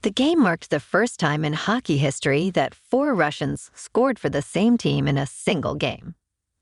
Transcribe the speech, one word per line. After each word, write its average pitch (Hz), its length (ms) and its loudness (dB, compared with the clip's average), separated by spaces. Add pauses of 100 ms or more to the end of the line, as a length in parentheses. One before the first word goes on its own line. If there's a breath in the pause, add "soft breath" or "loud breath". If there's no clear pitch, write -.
The 214 80 0
game 302 300 2
marked 180 300 0
the 147 100 0
first - 400 -2
time 151 240 0
in 147 80 -2
hockey 170 460 0
history 151 520 0
that 143 240 -2
four 269 400 0
Russians 147 580 -2
scored 240 460 0
for 156 100 -2
the 143 140 0
same 226 340 2
team 143 300 0
in 143 100 2
a 139 100 -2
single 147 500 -4
game. 147 400 -6 (460)